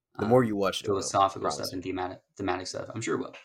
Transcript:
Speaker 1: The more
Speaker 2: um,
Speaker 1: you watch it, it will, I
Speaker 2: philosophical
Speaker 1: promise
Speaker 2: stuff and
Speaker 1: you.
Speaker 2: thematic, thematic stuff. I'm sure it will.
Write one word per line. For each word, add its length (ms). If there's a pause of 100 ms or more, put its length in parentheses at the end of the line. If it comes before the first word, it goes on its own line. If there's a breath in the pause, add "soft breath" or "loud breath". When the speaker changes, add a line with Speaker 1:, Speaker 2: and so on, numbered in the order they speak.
(180)
Speaker 1:
The 80
more 160
Speaker 2:
um, 60
Speaker 1:
you 80
watch 260
it, 40
it 40
will, 80
I 40
Speaker 2:
philosophical 400
Speaker 1:
promise 140
Speaker 2:
stuff 160
and 120
Speaker 1:
you. 80
Speaker 2:
thematic, 280 (160)
thematic 300
stuff. 280
I'm 60
sure 160
it 40
will. 140 (100)